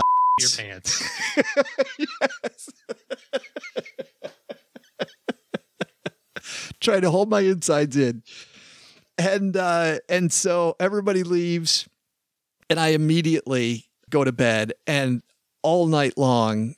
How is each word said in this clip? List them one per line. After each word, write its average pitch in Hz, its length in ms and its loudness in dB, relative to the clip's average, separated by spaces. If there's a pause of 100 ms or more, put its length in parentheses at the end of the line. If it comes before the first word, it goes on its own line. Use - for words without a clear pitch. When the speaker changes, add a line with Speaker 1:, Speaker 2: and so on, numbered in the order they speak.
(420)
Speaker 1:
Your - 80 0
pants. - 580 -4
Speaker 2:
<laughs> - 60 -10 (840)
Yes. - 720 -8 (3750)
<laughs> - 360 -14
Trying 196 220 2
to 180 100 4
hold 202 180 2
my 208 120 2
insides 156 540 2
in. 120 280 2 (920)
And, 190 380 0
uh, 170 440 0 (100)
and 175 240 2
so 175 460 2
everybody 196 440 0
leaves, 170 640 0 (840)
and 160 100 0
I 160 100 2
immediately 151 960 0 (240)
go 147 140 2
to 131 80 2
bed, 113 420 2 (140)
and 131 340 0 (400)
all 170 240 2
night 147 320 2
long, 117 600 2